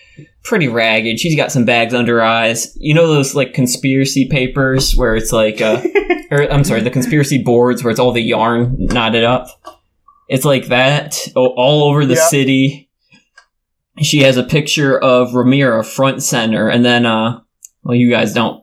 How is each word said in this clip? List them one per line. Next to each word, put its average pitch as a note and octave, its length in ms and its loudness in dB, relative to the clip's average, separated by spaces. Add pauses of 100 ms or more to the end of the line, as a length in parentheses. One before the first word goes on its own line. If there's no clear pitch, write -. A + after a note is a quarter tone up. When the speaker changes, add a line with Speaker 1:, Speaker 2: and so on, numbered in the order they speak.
(440)
Speaker 1:
pretty F3+ 240 0
ragged. A2+ 520 -2
She's E3 160 -2
got C#3+ 160 -2
some A#2+ 140 0
bags A#2 300 0
under A#2 220 0
her A2+ 60 2
eyes. A2+ 560 -2
You D3+ 140 -2
know E3 140 4
those, C#3+ 260 0
like, C#3 220 -2
conspiracy C3+ 760 0
papers C3 640 0
where A#2 200 2
it's A2 160 -4
like, A2 280 0
uh, A2 220 0 (260)
Speaker 2:
<laughs> - 240 -4
Speaker 1:
or, C#3+ 200 0
I'm C#3+ 120 2
sorry, G#3 180 0
the G#3 100 -2
conspiracy C3+ 500 0
boards A#2+ 420 2
where A#2+ 60 -2
it's A2 100 -2
all B2 120 2
the A#2 100 -2
yarn A#2 560 0
knotted A2+ 460 0
up? A#2+ 240 0 (840)
It's B2+ 160 -2
like C3+ 220 0
that, C3 500 0 (180)
o-, B2+ 200 2
all D3 340 2
over C#3+ 160 2
the C3 80 0
Speaker 2:
Yeah. D#3+ 140 2
Speaker 1:
city. C3+ 640 0 (1120)
She D3 180 0
has C3 180 4
a B2 60 0
picture D3 560 0
of B2 300 2
Ramira B2 560 2
front C3+ 360 -2
center, A2 480 -2
and A#2+ 160 2
then, A#2+ 220 2
uh, A2+ 320 -2 (440)
well, A#2+ 120 -2
you A#2+ 140 4
guys A2 240 0
don't, A#2 300 -4